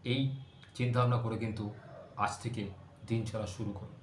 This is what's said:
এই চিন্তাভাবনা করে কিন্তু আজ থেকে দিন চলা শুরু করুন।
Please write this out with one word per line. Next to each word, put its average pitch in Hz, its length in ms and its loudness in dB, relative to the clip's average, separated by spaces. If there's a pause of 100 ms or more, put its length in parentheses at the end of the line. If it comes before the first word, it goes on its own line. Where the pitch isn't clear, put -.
এই 135 320 2 (380)
চিন্তাভাবনা 120 420 6
করে 113 220 0
কিন্তু 104 360 -2 (420)
আজ - 220 0
থেকে 107 300 -4 (380)
দিন 113 180 2
চলা 107 220 -2
শুরু 101 260 -4
করুন। 98 300 -10